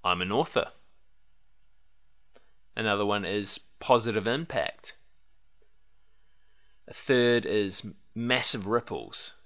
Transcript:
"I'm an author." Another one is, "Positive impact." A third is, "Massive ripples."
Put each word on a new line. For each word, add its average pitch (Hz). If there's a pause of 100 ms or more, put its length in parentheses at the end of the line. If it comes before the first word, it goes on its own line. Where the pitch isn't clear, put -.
"I'm 90
an 92
author." - (2000)
Another 104
one 101
is, 98 (220)
"Positive 110
impact." 127 (1900)
A -
third 120
is, 101 (300)
"Massive 120
ripples." 98 (100)